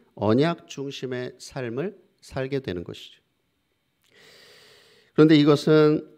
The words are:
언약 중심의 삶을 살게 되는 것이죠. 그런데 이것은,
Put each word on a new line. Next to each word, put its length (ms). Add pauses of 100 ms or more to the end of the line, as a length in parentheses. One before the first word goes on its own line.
(160)
언약 540
중심의 720
삶을 600 (220)
살게 400
되는 240
것이죠. 360 (1900)
그런데 220
이것은, 840